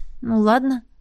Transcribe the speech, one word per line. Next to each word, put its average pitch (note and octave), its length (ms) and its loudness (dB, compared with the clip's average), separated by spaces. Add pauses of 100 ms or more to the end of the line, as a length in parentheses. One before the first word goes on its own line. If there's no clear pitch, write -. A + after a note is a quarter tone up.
(200)
Ну A3+ 200 0
ладно. B3 420 2 (180)